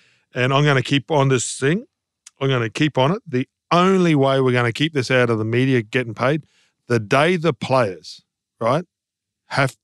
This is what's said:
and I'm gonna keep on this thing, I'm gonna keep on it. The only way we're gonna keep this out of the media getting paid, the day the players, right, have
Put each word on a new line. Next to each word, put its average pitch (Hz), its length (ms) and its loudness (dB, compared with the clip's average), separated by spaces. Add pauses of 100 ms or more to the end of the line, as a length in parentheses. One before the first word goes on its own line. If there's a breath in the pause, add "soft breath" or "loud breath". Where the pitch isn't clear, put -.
(340 soft breath)
and 127 200 0
I'm 143 100 4
gonna 143 180 2
keep 139 280 -2
on 139 180 2
this 127 300 -2
thing, 175 260 -2 (560)
I'm 139 80 -2
gonna 120 220 -2
keep 151 260 -2
on 131 160 2
it. 202 140 -6
The 127 220 -4 (240)
only 180 420 4
way 135 260 2
we're 127 120 2
gonna 120 200 0
keep 156 220 -4
this 131 160 -4
out 123 180 4
of 117 100 0
the 110 60 -4
media 123 380 0
getting 117 320 -4
paid, 139 300 -2 (420)
the 120 120 0
day 135 380 0
the 160 160 -2
players, 110 720 -4 (380)
right, 131 240 -2 (640)
have - 360 -2